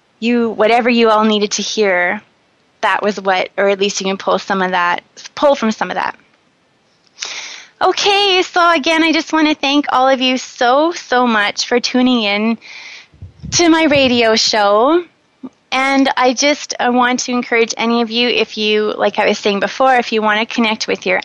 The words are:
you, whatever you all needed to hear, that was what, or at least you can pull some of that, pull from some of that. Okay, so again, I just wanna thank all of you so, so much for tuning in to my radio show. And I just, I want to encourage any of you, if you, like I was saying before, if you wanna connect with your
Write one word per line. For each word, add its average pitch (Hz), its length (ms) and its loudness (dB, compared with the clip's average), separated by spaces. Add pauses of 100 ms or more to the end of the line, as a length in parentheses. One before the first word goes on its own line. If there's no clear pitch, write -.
(200)
you, 233 300 0
whatever 220 400 2
you 233 220 4
all 214 140 4
needed 208 280 0
to 208 80 -4
hear, 196 640 -2 (580)
that 196 200 0
was 208 180 -2
what, 190 380 -2
or 196 100 2
at 196 120 0
least 202 200 -2
you 190 60 -6
can 196 120 -2
pull 190 200 -2
some 190 240 -4
of 185 100 -2
that, 175 300 -2 (320)
pull 285 220 2
from 220 160 -2
some 185 180 -4
of 180 60 -6
that. - 200 -6 (1700)
Okay, 392 640 2
so 349 300 2
again, 320 280 0
I 330 100 2
just 302 220 -2
wanna 302 220 2
thank 285 340 0
all 254 180 2
of 262 140 2
you 254 160 0
so, 277 540 0
so 254 340 0
much 208 400 0
for 247 140 0
tuning 247 420 0
in 214 380 -2 (920)
to 339 160 2
my 320 160 4
radio 247 500 2
show. 220 680 2 (680)
And 269 440 0
I 254 200 2
just, - 440 -2
I 247 120 0
want 247 300 0
to 262 100 -6
encourage 240 440 0
any 233 280 0
of 220 80 -6
you, 240 180 0
if - 260 -2
you, 214 380 0
like 208 240 -2
I 202 100 0
was 208 120 0
saying 202 220 -2
before, 262 340 2
if 240 160 -2
you 220 100 0
wanna 214 240 0
connect 220 420 -2
with 196 200 -6
your 185 160 0